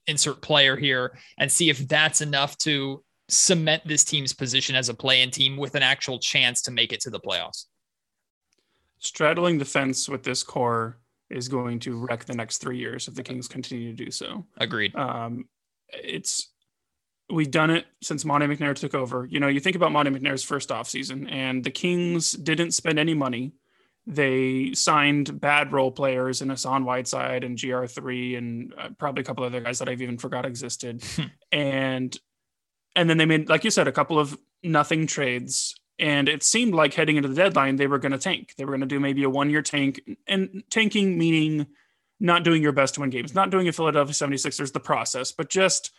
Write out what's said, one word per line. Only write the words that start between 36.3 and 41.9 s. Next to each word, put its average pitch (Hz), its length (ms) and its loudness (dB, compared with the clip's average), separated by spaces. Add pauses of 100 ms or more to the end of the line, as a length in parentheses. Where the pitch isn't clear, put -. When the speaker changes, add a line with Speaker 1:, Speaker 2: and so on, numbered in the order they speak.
Speaker 2:
seemed 226 300 2
like 156 200 4
heading 156 220 4
into 143 120 2
the 131 60 -2
deadline, 156 400 4
they 139 140 2
were 143 100 2
gonna 135 200 -2
tank. - 380 -6
They 139 80 -8
were 139 60 -6
gonna 135 160 -4
do 139 140 -2
maybe 139 240 0
a 135 60 2
one-year 147 320 2
tank, 139 380 0 (280)
and 190 420 -2
tanking 202 480 2
meaning 156 480 2 (540)